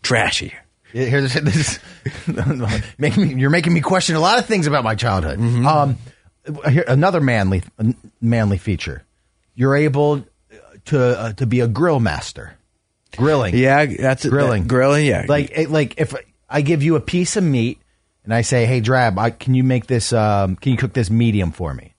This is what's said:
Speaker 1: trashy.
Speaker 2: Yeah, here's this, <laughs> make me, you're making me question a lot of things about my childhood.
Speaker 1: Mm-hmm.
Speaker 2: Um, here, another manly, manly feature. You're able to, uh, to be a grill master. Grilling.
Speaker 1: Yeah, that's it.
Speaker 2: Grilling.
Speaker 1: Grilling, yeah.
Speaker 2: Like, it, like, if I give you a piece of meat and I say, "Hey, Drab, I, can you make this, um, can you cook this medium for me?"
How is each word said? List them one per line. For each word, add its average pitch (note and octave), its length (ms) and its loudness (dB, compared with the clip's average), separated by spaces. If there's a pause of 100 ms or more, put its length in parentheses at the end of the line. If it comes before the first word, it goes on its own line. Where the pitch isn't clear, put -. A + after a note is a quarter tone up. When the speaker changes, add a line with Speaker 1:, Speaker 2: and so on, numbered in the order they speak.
Speaker 1:
trashy. - 520 -2 (380)
Speaker 2:
Yeah, B2 120 -2
here's C3 300 0
this, D3 440 0 (480)
<laughs> A#2 720 -4
make C#3+ 180 0
me, E3+ 180 0
you're C3 160 2
making F3 240 2
me E3 60 2
question F3 360 0
a D#3 40 0
lot G#3 200 2
of - 60 -6
things F#3+ 200 0
about C#3+ 160 0
my A2 140 -2
childhood. F#2+ 420 -2
Speaker 1:
Mm-hmm. A#2+ 300 0
Speaker 2:
Um, C#3+ 300 2 (680)
here, C#3+ 200 2
another D#3+ 320 2
manly, G2 420 2 (580)
manly A2+ 380 2
feature. D#2+ 460 -6 (500)
You're C3+ 220 2
able D3 480 0 (640)
to, B2+ 340 2
uh, A2 140 -6
to B2+ 120 -4
be A#2+ 140 0
a A#2 80 2
grill C#3+ 320 0
master. - 540 -6 (600)
Grilling. B2+ 400 0
Speaker 1:
Yeah, C3+ 300 4
that's C3 400 -2
it. C#3 60 0
Speaker 2:
Grilling. A#2+ 360 0
Speaker 1:
Grilling, C3+ 380 2
yeah. G2+ 240 0
Speaker 2:
Like, C#3+ 260 0
it, D#3 160 -2
like, D3+ 300 -2
if C#3+ 140 -4 (340)
I D3 140 -2
give D3 200 0
you D#3+ 140 2
a A#2 40 0
piece F3+ 360 -2
of G3+ 80 0
meat B2+ 340 0 (460)
and G#2 80 -4
I A#2 80 2
say, A#2 240 0
"Hey, B2 160 2
Drab, A#2 380 2
I, A2+ 100 0
can B2+ 260 -4
you B2+ 100 2
make B2+ 220 0
this, A#2+ 280 -2
um, G2+ 420 0
can - 160 -2
you A2+ 60 0
cook B2 160 -4
this G#2+ 160 -2
medium G#2+ 420 2
for D#2 220 -8
me?" - 240 -16